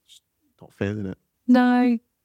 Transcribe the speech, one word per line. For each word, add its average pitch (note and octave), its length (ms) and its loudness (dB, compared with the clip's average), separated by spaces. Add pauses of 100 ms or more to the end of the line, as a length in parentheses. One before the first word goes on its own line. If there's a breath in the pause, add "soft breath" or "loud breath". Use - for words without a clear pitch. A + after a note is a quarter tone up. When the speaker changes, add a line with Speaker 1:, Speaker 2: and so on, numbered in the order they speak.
(600)
Speaker 1:
Not - 120 -20
feeling G#2 340 -6
it. - 100 -10 (300)
Speaker 2:
No. B3 420 2
Speaker 1:
We've A#3 100 -2 (260)